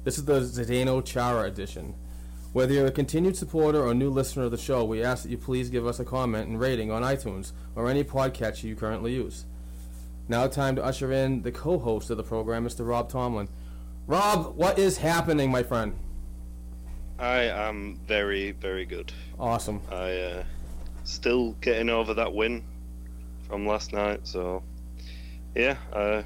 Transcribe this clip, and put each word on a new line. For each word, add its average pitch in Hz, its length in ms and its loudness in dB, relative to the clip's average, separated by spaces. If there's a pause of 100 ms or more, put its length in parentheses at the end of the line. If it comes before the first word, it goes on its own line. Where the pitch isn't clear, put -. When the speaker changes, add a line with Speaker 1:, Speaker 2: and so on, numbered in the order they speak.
Speaker 1:
This 131 160 -2
is 139 60 -6
the 139 160 6
Zdeno 123 640 2
Chara 123 440 0
edition. 95 480 -6 (580)
Whether 127 200 6
you're 139 120 6
a 131 60 6
continued 160 440 2
supporter 151 480 4
or 120 120 4
new 135 160 4
listener 135 320 2
of 120 80 2
the 120 60 -2
show, 123 280 2
we 110 180 0
ask 123 200 0
that - 60 -8
you 120 100 -2
please 127 320 -2
give 120 160 2
us 120 120 -2
a 120 60 -2
comment 120 420 0
and 110 120 -2
rating 113 320 2
on 110 100 0
iTunes 120 500 -2 (240)
or 117 140 2
any 139 140 4
podcatcher 131 640 0
you 110 100 -4
currently 110 400 -2
use. 113 300 -4 (840)
Now 120 180 4
time 135 280 2
to 135 80 0
usher 131 300 0
in 135 300 2
the 120 100 -2
co-host 120 560 2
of 107 80 0
the 107 60 -4
program, 113 420 0
Mister 120 180 -4
Rob 120 260 0
Tomlin. 120 380 -2 (600)
Rob, 185 500 4
what 185 200 4
is 190 200 6
happening, 160 520 4
my 127 140 4
friend? 110 340 0 (1200)
Speaker 2:
I 123 260 2
am 104 640 -2
very, 101 460 2
very 95 340 -4
good. 87 280 -8 (260)
Speaker 1:
Awesome. 113 400 0 (100)
Speaker 2:
I, 92 300 -2
uh, 90 240 -4 (640)
still 123 560 2
getting 117 280 2
over 113 240 2
that 104 200 0
win 110 320 0 (840)
from 101 180 -4
last 107 280 0
night, 104 340 0
so, 92 360 -4 (920)
yeah, 131 220 2 (160)
uh, 104 320 2